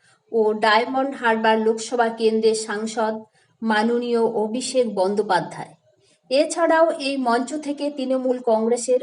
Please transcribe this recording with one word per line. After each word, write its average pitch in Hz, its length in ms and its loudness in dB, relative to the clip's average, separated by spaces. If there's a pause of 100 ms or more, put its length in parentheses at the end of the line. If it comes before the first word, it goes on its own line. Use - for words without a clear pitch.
(320)
ও 214 220 2
ডায়মন্ড 247 640 0
হারবার 220 440 2
লোকসভা 226 500 2
কেন্দ্রের 220 460 2
সাংসদ 220 680 -4 (380)
মাননীয় 233 600 0
অভিষেক 220 760 -2
বন্দ্যোপাধ্যায়। 196 760 -2 (560)
এছাড়াও 320 600 4
এই 277 260 -4
মঞ্চ 254 380 0
থেকে 285 360 -4
তৃণমূল 254 540 -2
কংগ্রেসের 233 580 2